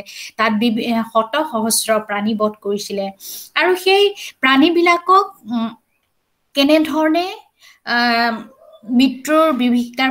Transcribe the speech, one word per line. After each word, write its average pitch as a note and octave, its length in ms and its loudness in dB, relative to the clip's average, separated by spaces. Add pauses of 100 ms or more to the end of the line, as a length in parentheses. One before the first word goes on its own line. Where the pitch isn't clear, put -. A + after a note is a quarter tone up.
(360)
তাত A3 160 0
বিভি-, A3 340 0 (260)
শত A3 220 0 (180)
সহস্ৰ A3+ 380 -2 (180)
প্ৰাণী G#3 260 -4
বধ G#3+ 280 -2
কৰিছিলে G3+ 440 -6 (480)
আৰু F4 220 0
সেই G4 380 2 (260)
প্ৰাণীবিলাকক, F4 880 2 (180)
উম, A3+ 260 -4 (840)
কেনেধৰণে, D#4 720 2 (580)
আহ, A#3 500 0 (560)
মৃত্যুৰ D4+ 640 2
বিভীষিকাৰ B3 580 -2